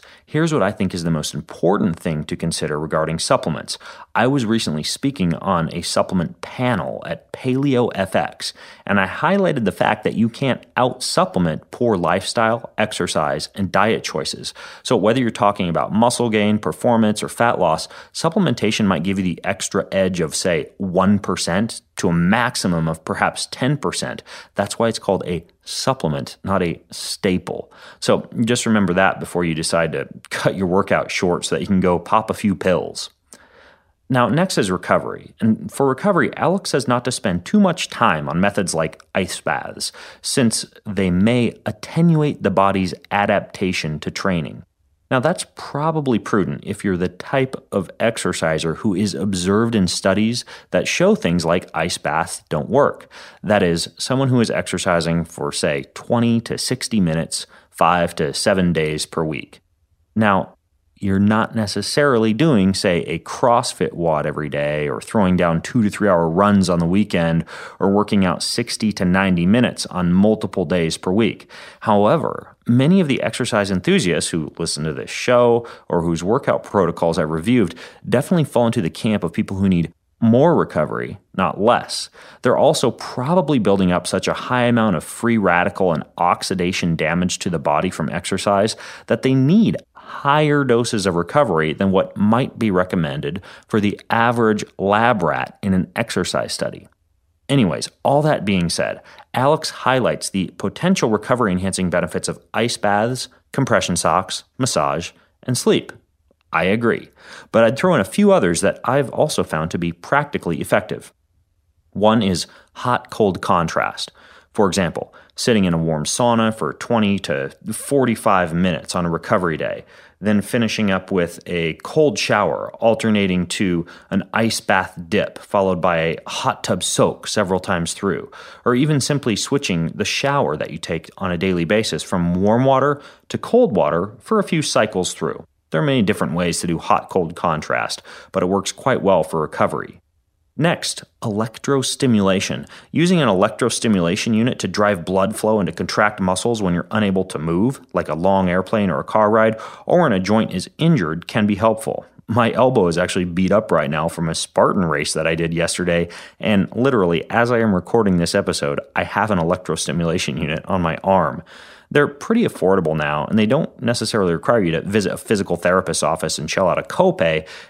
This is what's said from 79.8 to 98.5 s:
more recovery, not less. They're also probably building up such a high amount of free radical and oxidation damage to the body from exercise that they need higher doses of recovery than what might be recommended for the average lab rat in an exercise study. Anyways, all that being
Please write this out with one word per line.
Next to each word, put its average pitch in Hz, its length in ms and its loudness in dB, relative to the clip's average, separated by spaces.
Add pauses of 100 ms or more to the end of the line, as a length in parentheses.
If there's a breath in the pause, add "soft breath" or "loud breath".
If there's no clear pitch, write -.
more 127 340 6
recovery, 76 640 -2 (180)
not 92 240 0
less. - 500 0 (340 loud breath)
They're 123 120 4
also 135 360 4
probably 147 680 0
building 98 320 2
up 87 160 0
such 95 220 -2
a 80 40 2
high 123 340 0
amount 110 280 2
of 76 80 -4
free 117 340 -2
radical 90 540 2
and - 140 -2 (120)
oxidation 90 800 0
damage 85 440 -2
to - 100 -6
the 85 100 -2
body 76 300 0
from 78 200 -6
exercise 98 680 0 (300 loud breath)
that 113 160 0
they 131 100 4
need 135 420 4 (200)
higher 147 680 0
doses 120 420 2
of 90 100 2
recovery 85 580 2
than 98 180 0
what 92 240 0
might 110 440 0
be 113 100 0
recommended 82 720 -2 (260 loud breath)
for 113 120 0
the 101 200 0 (100)
average 117 540 2 (140)
lab 104 460 2
rat 67 380 -2
in 98 120 0
an 92 220 0
exercise 87 580 -2
study. - 340 -8 (640)
Anyways, 95 400 2 (140)
all 143 180 4
that 147 240 0
being 92 240 2